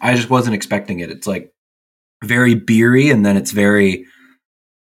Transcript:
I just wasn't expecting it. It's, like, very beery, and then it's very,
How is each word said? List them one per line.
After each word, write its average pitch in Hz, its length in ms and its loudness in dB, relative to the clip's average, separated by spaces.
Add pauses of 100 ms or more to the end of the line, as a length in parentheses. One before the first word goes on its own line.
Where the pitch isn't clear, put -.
I 123 140 0
just 120 160 -2
wasn't 120 240 0
expecting 101 460 -6
it. 82 100 -10
It's, - 160 -14
like, 92 260 -8 (720)
very 120 320 2
beery, 117 560 2
and 107 160 2
then 101 100 2
it's 95 140 -4
very, 101 560 0 (800)